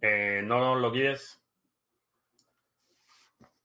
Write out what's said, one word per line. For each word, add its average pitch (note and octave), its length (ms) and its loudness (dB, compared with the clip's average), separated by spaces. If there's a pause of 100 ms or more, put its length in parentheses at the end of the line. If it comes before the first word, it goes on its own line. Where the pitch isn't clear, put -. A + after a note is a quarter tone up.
Eh, G#2 440 0
no B2+ 300 2
lo B2 160 0
guíes. C3+ 520 -4 (2250)